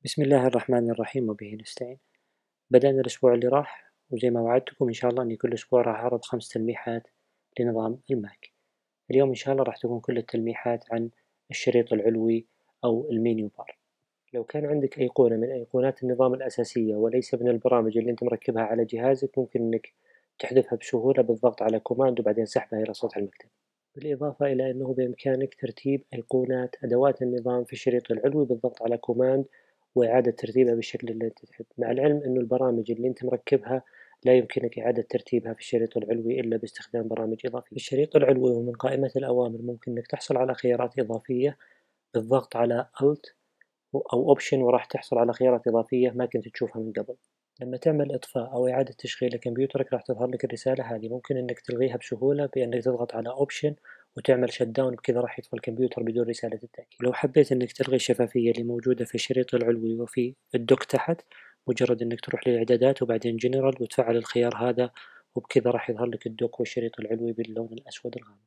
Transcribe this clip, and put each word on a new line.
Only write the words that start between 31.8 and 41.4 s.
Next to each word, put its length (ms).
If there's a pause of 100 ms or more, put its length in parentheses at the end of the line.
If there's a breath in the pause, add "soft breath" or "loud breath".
العلم 340
أنه 160
البرامج 500
اللي 180
أنت 160
مركبها 580 (420 loud breath)
لا 100
يمكنك 440
إعادة 240
ترتيبها 500
في 80
الشريط 360
العلوي 440
إلا 160
باستخدام 520
برامج 380
إضافية. 300
الشريط 400
العلوي 360
ومن 200
قائمة 440
الأوامر 460
ممكن 300
إنك 140
تحصل 300
على 180
خيارات 440
إضافية 600 (560 soft breath)